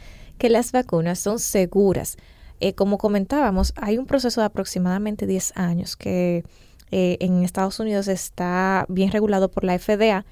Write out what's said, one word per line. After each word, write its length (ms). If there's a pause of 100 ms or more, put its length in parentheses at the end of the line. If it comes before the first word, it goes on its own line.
(380)
que 120
las 240
vacunas 460
son 200
seguras, 800 (420)
eh, 140
como 240
comentábamos, 800
hay 220
un 80
proceso 360
de 60
aproximadamente 800
diez 280
años 400
que, 480 (480)
eh, 280
en 240
Estados 360
Unidos 280
está 800
bien 240
regulado 400
por 120
la 120
F 220
D 140
A. 200